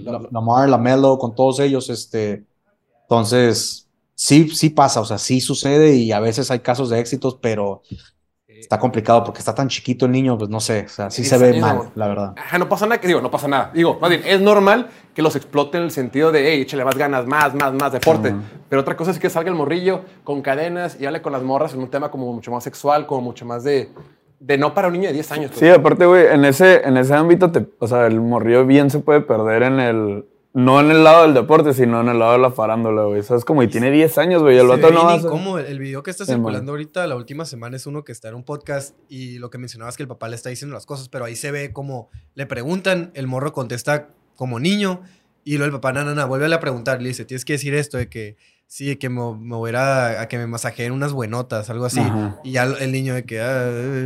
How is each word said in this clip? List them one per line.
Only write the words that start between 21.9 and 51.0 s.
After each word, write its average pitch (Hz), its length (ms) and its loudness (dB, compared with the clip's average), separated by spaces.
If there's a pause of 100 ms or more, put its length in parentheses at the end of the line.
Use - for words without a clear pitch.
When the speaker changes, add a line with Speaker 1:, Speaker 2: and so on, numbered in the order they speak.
Speaker 2:
tema 143 200 -6
como 127 220 -8
mucho 117 180 -12
más 120 140 -8
sexual, 147 420 -2
como 139 140 -4
mucho 123 240 -12
más 120 200 -10
de, 139 260 -2 (500)
de 139 160 0
no 143 160 0
para 185 160 0
un 175 60 -4
niño 190 140 -4
de 143 60 -4
diez 147 160 -8
años, 147 200 -8
pues. - 100 -6
Speaker 3:
Sí, 156 80 8
aparte, 165 380 8
güey, 175 220 8
en 143 180 6
ese, 180 400 6
en 131 100 2
ese 131 180 2
ámbito, 170 380 4
te, 117 140 0 (120)
o 120 80 -6
sea, 120 200 2
el 113 140 2
morrillo 117 440 2
bien 139 260 6
se 143 100 -2
puede 147 200 4
perder 113 440 0
en 135 160 0
el, 110 440 -2 (280)
no 131 280 4
en 151 120 6
el 160 100 6
lado 160 200 10
del 156 120 6
deporte, 151 380 4
sino 117 280 2
en 120 80 0
el 117 100 0
lado 113 140 4
de 123 60 6
la 127 120 4
farándula, 110 540 -2
güey. 104 200 -2
¿Sabes? 120 200 -2
Como, 151 200 2
y 107 40 2
tiene 117 220 -2
diez 151 280 2
años, 170 240 2
güey, 135 140 6
el 127 60 8
Speaker 4:
Se 123 60 6
Speaker 3:
vato 143 200 6
Speaker 4:
ve 165 40 8
Speaker 3:
no 170 80 6
Speaker 4:
bien 165 60 6
Speaker 3:
va 170 80 6
a - 60 2
ser 170 60 -4
Speaker 4:
incómodo. 175 340 -6
El, 135 60 -8
el 139 140 -10
video 135 240 -10
que 185 80 -12
está 190 120 -12
Speaker 3:
Sí, 135 80 -4
Speaker 4:
circulando 120 400 -4
Speaker 3:
man. 147 80 -10
Speaker 4:
ahorita, 175 280 -8
la 135 80 -6
última 139 280 -12
semana, 123 320 -14
es 127 100 -16
uno 147 180 -12
que 127 80 -20
está 113 160 -18
en 113 60 -16
un 120 100 -18
podcast 139 500 -10 (140)
y 127 300 -16
lo 127 120 -16
que 123 80 -16
mencionabas 120 380 -16
que 156 80 -12
el 131 40 -14
papá 113 200 -14
le 117 80 -12
está 127 140 -14
diciendo 135 240 -14
las 104 120 -18
cosas, 135 220 -14
pero 127 160 -12
ahí 120 120 -12
se 147 160 -10
ve 143 200 -10
como 135 360 -14 (260)
le 139 120 -12
preguntan, 175 680 -6
el 135 120 -10
morro 131 260 -6
contesta 139 560 -6 (280)
como 123 240 -8
niño 185 400 -2 (420)
y 147 160 -6
luego 143 160 -2
el 127 60 -10
papá, 131 120 -2
"No, 143 120 -4
no, 147 100 -6
no, 143 140 -4
vuelve 143 240 -2
a 160 80 0
preguntar", 127 420 -4
le 123 60 -8
dice, 120 160 -10
"Tienes 131 200 -12
que 151 100 -4
decir 139 200 -6
esto 143 220 -4
de 123 120 -6
que 107 280 -14 (300)
sí, - 200 -14
de 139 120 -6
que 131 120 -8
me, 123 100 -6 (160)
me 117 180 -14
voy 117 140 -8
a - 20 -8
ir 117 60 -4
a, 127 460 0
a 117 60 -10
que 120 100 -8
me 120 100 -8
masajeen 117 440 -8
unas 143 200 -6